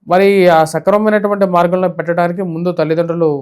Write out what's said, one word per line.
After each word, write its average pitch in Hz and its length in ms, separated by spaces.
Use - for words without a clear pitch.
మరి 196 180
ఆ - 20
సక్రమమైనటువంటి 202 720
మార్గంలో 185 320
పెట్టడానికి 175 420
ముందు 170 160
తల్లిదండ్రులు 165 500